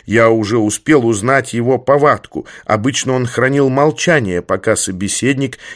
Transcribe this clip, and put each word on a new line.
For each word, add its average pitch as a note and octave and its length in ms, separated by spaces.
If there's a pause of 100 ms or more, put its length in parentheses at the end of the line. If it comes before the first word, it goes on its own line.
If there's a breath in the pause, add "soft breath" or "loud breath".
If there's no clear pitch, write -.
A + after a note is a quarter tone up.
Я A2+ 240
уже A2 260
успел A2+ 500
узнать B2 460
его B2 260
повадку. C#3 680 (180 loud breath)
Обычно A#2 480
он B2+ 140
хранил C3+ 420
молчание, C#3 720
пока F#2+ 340
собеседник A#2+ 840 (180 loud breath)